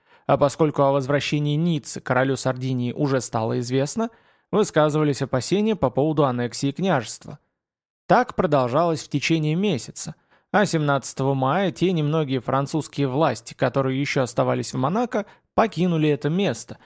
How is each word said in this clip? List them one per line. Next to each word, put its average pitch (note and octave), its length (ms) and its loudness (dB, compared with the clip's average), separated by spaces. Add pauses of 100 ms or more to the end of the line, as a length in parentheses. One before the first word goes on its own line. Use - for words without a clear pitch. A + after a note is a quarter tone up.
(260)
а C#3 120 4
поскольку C#3+ 440 2
о C#3 100 6
возвращении C#3+ 640 0
Ниццы E3 460 -2
королю C3 340 0
Сардинии B2+ 580 -2
уже C3+ 280 0
стало A#2 380 -2
известно, C3+ 500 -2 (400)
высказывались D3+ 720 2
опасения G3 540 0
по C3+ 160 0
поводу D3 340 2
аннексии B2 460 -2
княжества. D3 680 -2 (680)
Так A#3 260 4
продолжалось D3+ 720 2
в - 60 -18
течение D3+ 440 0
месяца, E3+ 600 -4 (360)
а G3 140 4
семнадцатого C#3 720 0
мая D3 340 0
те F3 220 0
немногие D3+ 480 0
французские C#3 680 -2
власти, C3 460 -2
которые C3 480 0
ещё C#3 220 -2
оставались B2+ 500 -2
в C3+ 40 -6
Монако, G3+ 500 -2 (260)
покинули E3+ 560 2
это D3 220 0
место, F3 540 -4